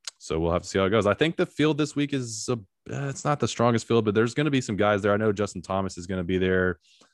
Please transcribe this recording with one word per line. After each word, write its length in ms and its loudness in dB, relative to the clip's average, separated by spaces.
so 200 -6
we'll 140 0
have 100 0
to 60 -14
see 100 -2
how 60 4
it 60 2
goes. 160 2
I 80 4
think 220 0
the 100 0
field 320 0
this 180 -2
week 160 -2
is 360 -6
a, 60 0
uh, 540 -8
it's 160 -12
not 160 0
the 80 0
strongest 380 2
field, 180 2
but 100 0
there's 200 2
gonna 160 0
be 100 2
some 160 -6
guys 260 2
there. 100 4
I 40 4
know 160 2
Justin 300 -4
Thomas 360 -4
is 80 -12
gonna 180 -4
be 140 0
there. 400 2